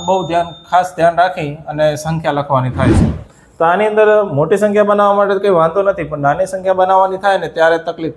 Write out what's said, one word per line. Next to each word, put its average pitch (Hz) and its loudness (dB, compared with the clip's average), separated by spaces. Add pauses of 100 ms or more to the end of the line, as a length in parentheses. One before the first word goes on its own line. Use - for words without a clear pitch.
બહુ 185 -2
ધ્યાન, 170 -2 (240)
ખાસ 180 0
ધ્યાન 165 2
રાખી 170 -2
અને 151 -2
સંખ્યા 160 -4
લખવાની 139 -2
થાય 131 0
છે. 113 4 (480)
તો 165 0
આની 185 2
અંદર 214 4
મોટી 160 0
સંખ્યા 208 2
બનાવવા 202 2
માટે 202 0
કંઈ 202 0
વાંધો 170 2
નથી, 190 -2
પણ 147 -8
નાની 147 0
સંખ્યા 190 -4
બનાવવાની 190 2
થાય 190 0
ને 165 -6
ત્યારે 165 2
તકલીફ 165 -8